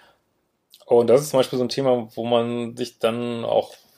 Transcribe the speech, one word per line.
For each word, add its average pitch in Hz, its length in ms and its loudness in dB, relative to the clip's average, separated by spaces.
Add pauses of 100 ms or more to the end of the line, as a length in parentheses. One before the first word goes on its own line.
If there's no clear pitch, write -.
(880)
Und 117 220 4
das 127 140 6
ist 151 80 -8
zum 131 100 2
Beispiel 127 180 0
so 123 60 0
ein 117 60 -4
Thema, 123 440 0
wo 113 100 -8
man 120 520 -2
sich 123 240 -10
dann 117 440 -4
auch, 110 300 0 (240)